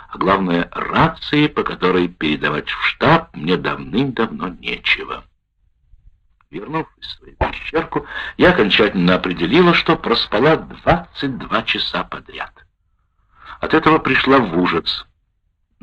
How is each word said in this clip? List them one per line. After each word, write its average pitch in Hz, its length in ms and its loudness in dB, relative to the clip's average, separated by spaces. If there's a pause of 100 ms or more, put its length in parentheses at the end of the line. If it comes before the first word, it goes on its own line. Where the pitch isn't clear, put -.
а - 80 -16
главное, 90 560 0
рацией, 151 760 0
по 113 140 -4
которой 90 460 0
передавать 76 600 -4
в - 160 -8
штаб - 500 2
мне 156 220 -2
давным-давно 113 880 -4
нечего. - 760 -6 (1300)
Вернувшись 135 540 -8
в - 140 -14
свою - 180 -20
пещерку, - 720 -4 (320)
я 175 120 8
окончательно 98 680 4
определила, 117 580 4
что - 220 2
проспала 151 600 2
двадцать - 800 -2
два 113 260 -2
часа 92 420 -4
подряд. - 480 -14 (1080)
От 151 140 -4
этого 156 240 4
пришла 131 400 2
в 90 200 0
ужас. 87 460 -2 (800)